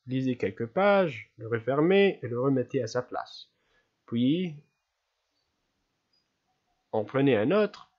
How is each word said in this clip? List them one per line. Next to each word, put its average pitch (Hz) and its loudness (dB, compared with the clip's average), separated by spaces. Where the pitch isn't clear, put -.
lisait 131 -4
quelques 98 -6
pages, 185 0
le 113 -12
refermait 151 2
et 123 -6
le 117 -4
remettait 131 0
à 110 -6
sa 123 -4
place. - -12
Puis, 147 -2
en 107 0
prenait 135 2
un 113 2
autre 208 -2